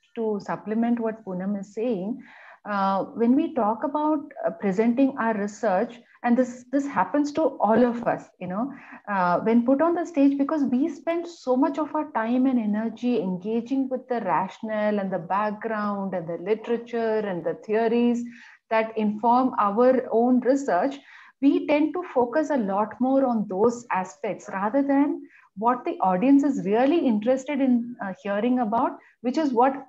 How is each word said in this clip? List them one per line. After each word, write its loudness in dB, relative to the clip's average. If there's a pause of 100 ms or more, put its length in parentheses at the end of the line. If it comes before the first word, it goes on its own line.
(140)
to -2
supplement -2
what -4
Poonam -6
is -14
saying, -4 (420)
uh, 0
when 2
we 0
talk 0
about, 0 (220)
uh, 0
presenting 2
our 0
research, -2 (220)
and 2
this, 0
this 0
happens 0
to 0 (180)
all 4
of 0
us, -2 (160)
you -10
know, -6 (340)
uh, 2
when 4
put 4
on 2
the -2
stage, 2
because 0
we 0
spend -6
so -4
much 2
of -4
our -4
time 0
and 2
energy -2
engaging -2
with -8
the -2
rationale -2
and -4
the 0
background -4
and -6
the -6
literature -2
and -4
the -2 (120)
theories 2 (460)
that 0
inform 2
our 4
own 4
research, 0 (460)
we 4
tend 2
to -4 (120)
focus 2
a 0
lot 0
more 2
on 0
those 0
aspects -6
rather 0
than 0 (360)
what 0
the -4
audience 6
is -2
really 2
interested 0
in, 0
uh, -6 (100)
hearing 0
about, 0 (220)
which -2
is 0
what 2